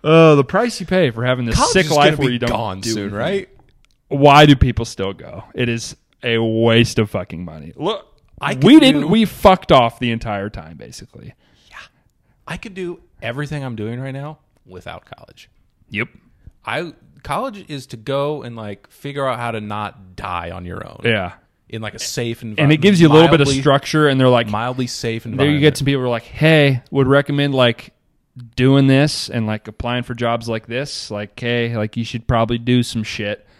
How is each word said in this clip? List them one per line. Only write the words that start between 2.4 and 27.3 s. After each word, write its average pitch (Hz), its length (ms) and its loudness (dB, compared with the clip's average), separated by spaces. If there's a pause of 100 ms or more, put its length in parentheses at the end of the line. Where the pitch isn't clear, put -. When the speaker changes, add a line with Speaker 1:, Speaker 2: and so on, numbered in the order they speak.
Speaker 2:
gone 107 320 -6
Speaker 1:
do 113 80 -6
Speaker 2:
soon, 107 140 -4
Speaker 1:
anything. 101 140 -8
Speaker 2:
right? 185 320 -6 (600)
Speaker 1:
Why 147 360 8
do 147 80 10
people 120 300 2
still 98 300 -8
go? - 320 -18 (100)
It 120 140 -2
is 117 260 -8 (260)
a 117 180 -2
waste 113 600 0
of 107 120 -2
fucking 90 340 -10
money. 78 320 -18
Look, 196 280 -8 (360)
Speaker 2:
I 139 140 -6
Speaker 1:
we 165 180 6
Speaker 2:
could 320 80 12
Speaker 1:
didn't. 262 220 4
Speaker 2:
do 147 40 -4
Speaker 1:
We 214 160 4
fucked - 480 2
off 120 280 4
the 120 120 -4
entire 110 380 -6
time, 82 260 -18
basically. - 580 -20 (360)
Speaker 2:
Yeah, - 80 -20 (680)
I 175 120 -12
could 208 160 -16
do 175 260 -10 (220)
everything 139 420 -8
I'm 120 140 -10
doing 113 240 -8
right 135 100 -10
now 143 280 -14 (260)
without 87 400 -18
college. - 440 -20 (400)
Speaker 1:
Yep. 104 200 -6 (560)
Speaker 2:
I, 147 280 -8 (300)
college 202 460 -10
is 139 180 -12
to - 100 -16
go 139 460 -6
and, 117 140 -16
like, 104 320 -14
figure 143 360 -10
out 120 140 -4
how 117 120 -6
to 110 100 -8
not 104 560 -10
die 87 340 -8
on 90 140 -12
your 87 200 -12
own. - 200 -20
Speaker 1:
Yeah. 101 280 -2 (360)
Speaker 2:
In, 113 120 -12
like, 107 120 -10
a 110 60 -18
safe 117 420 -8
Speaker 1:
And 110 100 -12
Speaker 2:
environment. 151 260 4
Speaker 1:
it 147 40 -2
gives 190 180 6
you 165 80 8
a 147 60 6
little 160 160 8
bit 156 100 4
of 139 80 2
Speaker 2:
Mildly 135 140 0
Speaker 1:
structure, 143 480 2
and 135 100 0
they're 131 80 4
like, 117 220 2
Speaker 2:
mildly 123 380 -6
safe 113 360 -8
Speaker 1:
there 117 80 -12
Speaker 2:
environment. 143 300 0
Speaker 1:
you 151 40 2
get 147 120 4
some 135 80 -4
people 139 160 -2
who 127 60 -4
are - 20 -2
like, 117 140 -4
"Hey, 147 580 2 (100)
would 135 160 2
recommend, 143 480 0